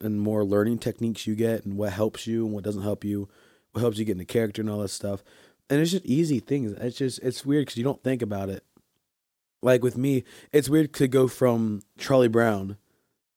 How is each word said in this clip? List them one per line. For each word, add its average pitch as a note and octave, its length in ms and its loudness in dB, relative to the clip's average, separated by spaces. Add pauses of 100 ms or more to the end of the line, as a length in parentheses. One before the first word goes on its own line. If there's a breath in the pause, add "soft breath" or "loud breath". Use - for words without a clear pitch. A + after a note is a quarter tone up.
and G#2+ 200 -2
more G#2+ 240 0
learning G#2 360 2
techniques A#2 480 -4
you G#2+ 80 -2
get A2+ 280 0
and G2 140 -6
what G#2 140 -2
helps G#2+ 340 -2
you A2+ 180 -2
and G#2+ 80 -4
what G2+ 120 -8
doesn't G#2 180 -4
help G#2 220 -4
you, G2+ 240 -4 (440 soft breath)
what A2 100 -4
helps A2+ 160 0
you A2 60 -2
get G#2+ 80 -2
into F2+ 120 -4
character A2+ 360 -2
and G#2+ 80 -2
all G#2 120 -4
that G2 80 -4
stuff. G2+ 340 -6 (480 soft breath)
And C#3+ 100 4
it's E3 120 2
just F#3+ 120 -2
easy D3 360 0
things. B2+ 320 -4
It's A#2+ 260 -6
just, C3 220 -4
it's B2+ 260 -6
weird C#3+ 220 2
'cause - 80 -10
you A#2 80 -2
don't C#3 180 -2
think C3 180 -2
about G2+ 300 -4
it. F#2+ 140 -10 (1000)
Like B2 200 4
with B2 140 0
me, C3 280 2 (280 loud breath)
it's C#3+ 160 4
weird D3+ 260 2
to C#3 140 2
go C3 200 4
from A2+ 520 0 (160)
Charlie C3 320 4
Brown G#2+ 480 2 (600)